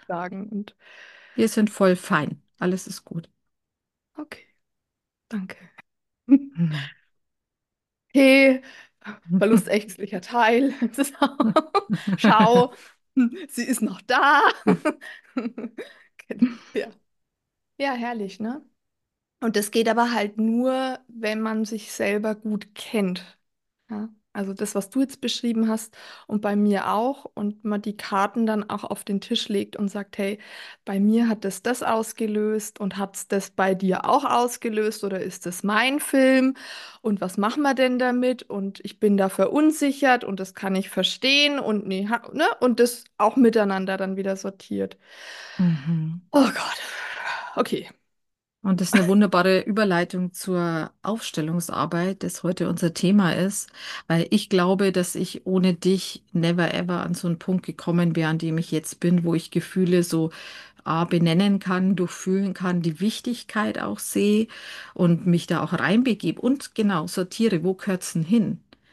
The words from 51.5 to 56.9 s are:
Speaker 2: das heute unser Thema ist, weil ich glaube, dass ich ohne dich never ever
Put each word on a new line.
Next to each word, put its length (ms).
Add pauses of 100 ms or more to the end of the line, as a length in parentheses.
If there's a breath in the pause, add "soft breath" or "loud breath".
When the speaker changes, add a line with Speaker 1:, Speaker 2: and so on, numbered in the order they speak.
Speaker 2:
das 180
heute 260
unser 260
Thema 380
ist, 380 (380 loud breath)
weil 220
ich 200
glaube, 420
dass 220
ich 320
ohne 280
dich 480 (100)
never 420
ever 280